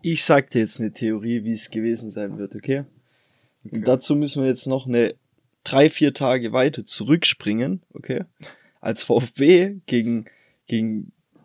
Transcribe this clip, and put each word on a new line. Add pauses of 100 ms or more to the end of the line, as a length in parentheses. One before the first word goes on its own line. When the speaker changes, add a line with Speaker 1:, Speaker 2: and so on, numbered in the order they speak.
Speaker 1:
Ich
sag
dir
jetzt
eine
Theorie,
wie
es
gewesen
sein
wird,
okay? (800)
Und
Speaker 2:
Okay.
Speaker 1:
dazu
müssen
wir
jetzt
noch
eine (500)
drei,
vier
Tage
weiter
zurückspringen, (120)
okay? (560)
Als
V
F
B (100)
gegen, (400)
gegen (320)